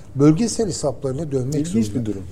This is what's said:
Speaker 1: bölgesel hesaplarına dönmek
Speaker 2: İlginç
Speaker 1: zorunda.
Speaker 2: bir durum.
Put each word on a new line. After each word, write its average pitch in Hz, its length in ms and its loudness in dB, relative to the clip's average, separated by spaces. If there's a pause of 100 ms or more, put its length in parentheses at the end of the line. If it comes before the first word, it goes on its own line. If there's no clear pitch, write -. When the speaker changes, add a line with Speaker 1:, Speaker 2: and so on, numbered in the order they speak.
(160)
Speaker 1:
bölgesel 175 500 4
hesaplarına 139 680 -4
dönmek 131 220 -2
Speaker 2:
İlginç 175 320 0
Speaker 1:
zorunda. 104 140 -4
Speaker 2:
bir 107 120 -2
durum. 98 200 -8